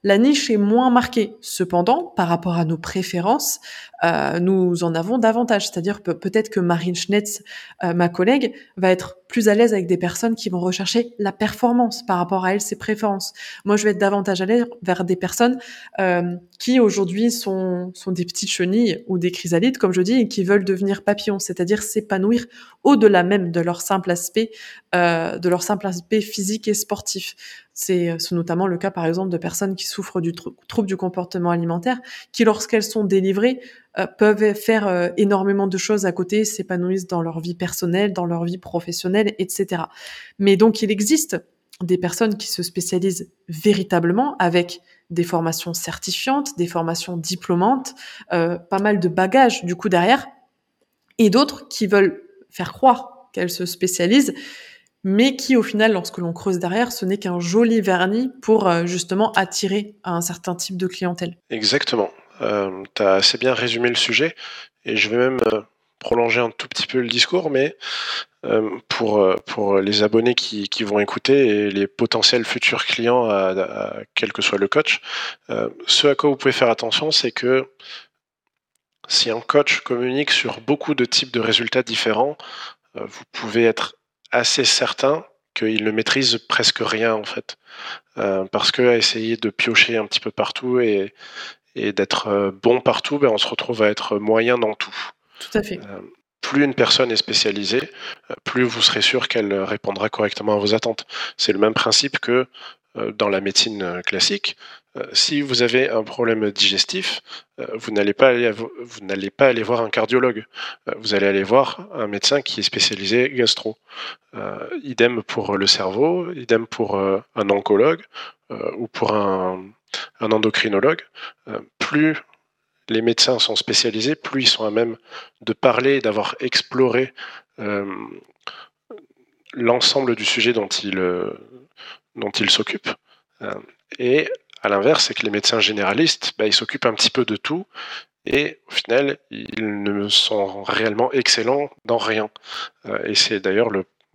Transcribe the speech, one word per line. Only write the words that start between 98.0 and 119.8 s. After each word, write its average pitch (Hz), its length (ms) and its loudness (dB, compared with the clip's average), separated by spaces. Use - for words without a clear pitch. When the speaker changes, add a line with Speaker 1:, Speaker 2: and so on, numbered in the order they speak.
Speaker 2:
euh, - 40 -8
plus 127 200 -2
vous 113 180 -2
serez 107 200 2
sûr - 280 0
qu'elle, 104 240 0
euh, 98 100 0
répondra 101 460 -4
correctement 104 440 -2
à 104 40 4
vos 104 160 2
attentes. 113 320 -2
C'est - 160 0
le 95 60 0
même 110 140 4
principe - 460 0
que, 127 280 2
euh, 107 160 -4
dans 107 160 0
la 95 100 0
médecine, 98 440 -2
euh, 90 180 -6
classique. - 560 -2
Euh, - 160 -8
si - 300 0
vous 127 200 0
avez 127 280 2
un 110 140 0
problème 110 480 0
digestif, - 720 -2
euh, 123 140 -8
vous 113 180 -8
n'allez 101 220 2
pas 135 160 6
aller 120 180 4
à 107 60 2
vo-, 113 180 -10
vous 120 200 -16
n'allez 98 280 -6
pas 139 180 4
aller 113 160 2
voir 117 180 0
un 110 80 -2
cardiologue. 113 560 0
Euh, - 120 -6
vous 110 140 -4
allez 98 140 4
aller 98 160 2
voir 135 500 2
un 117 140 -4
médecin 104 340 0
qui - 200 -6
est - 20 -4
spécialisé 107 640 0
gastro. 117 480 0
Euh, 101 340 -10
idem 120 380 2
pour 101 360 -4
le 98 100 2
cerveau, 156 640 0
idem 117 340 -2
pour, 101 300 -4
euh, 98 240 0
un 101 140 0
oncologue, 101 540 2
euh, - 260 -6
ou 113 100 -8
pour - 260 -2
un, 95 520 -2